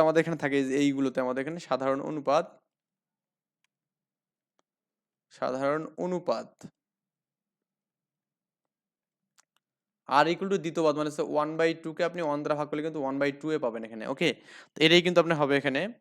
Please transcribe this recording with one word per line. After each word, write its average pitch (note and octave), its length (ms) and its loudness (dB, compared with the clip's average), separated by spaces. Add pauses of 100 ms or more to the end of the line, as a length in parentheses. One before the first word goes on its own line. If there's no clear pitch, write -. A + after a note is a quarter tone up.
আমাদের D#3+ 200 4
এখানে E3 200 -4
থাকে, C#3 180 0
এই C3+ 80 0
যে C3 40 -4 (100)
এইগুলোতে C3+ 420 0
আমাদের B2+ 180 -4
এখানে E3 160 -10 (100)
সাধারণ C3+ 300 -2 (100)
অনুপাত, D3+ 360 0 (3000)
সাধারণ C3+ 460 -2 (200)
অনুপাত। D3+ 460 -4 (3750)
R - 100 2
equal F#3+ 180 -4
to G3 140 2
দ্বিতীয় E3 200 -2
পদ D3 140 4
মানে D3+ 100 -2
হচ্ছে D3 160 -4 (160)
one D3+ 180 -2
by E3 100 4 (140)
two-কে D#3+ 260 -4
আপনি E3+ 180 -8
ওয়ান D3 160 -2
দ্বারা D3+ 160 -2
ভাগ D3 100 -4
করলে D3+ 180 -4
কিন্তু D#3 220 -6
one C3+ 120 -4
by C#3+ 80 0 (120)
two-এ D#3 240 -2
পাবেন A2+ 220 -4
এখানে, A2 160 -10 (100)
ওকে? D#3 160 0 (440)
তো - 120 -16
এটাই E3+ 200 8
কিন্তু F3 180 2
আপনার E3 180 0
হবে C#3 200 2
এখানে। C#3 200 -2 (200)